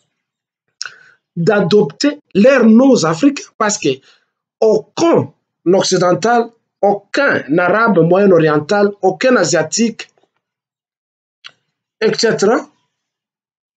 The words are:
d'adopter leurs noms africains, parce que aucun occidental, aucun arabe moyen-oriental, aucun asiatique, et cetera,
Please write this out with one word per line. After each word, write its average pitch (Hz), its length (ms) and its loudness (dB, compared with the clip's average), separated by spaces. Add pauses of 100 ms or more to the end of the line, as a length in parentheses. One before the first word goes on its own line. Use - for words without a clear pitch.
(1400)
d'adopter 208 840 -2 (140)
leurs 247 320 4
noms 226 380 4
africains, 165 540 -2
parce 208 200 -4
que - 120 -4 (720)
aucun 214 760 -2 (320)
occidental, 185 840 0 (320)
aucun 202 760 -2
arabe 190 420 0
moyen-oriental, 170 920 2 (100)
aucun 247 340 0
asiatique, 170 720 -4 (1900)
et 220 160 -2
cetera, 220 520 -2 (1080)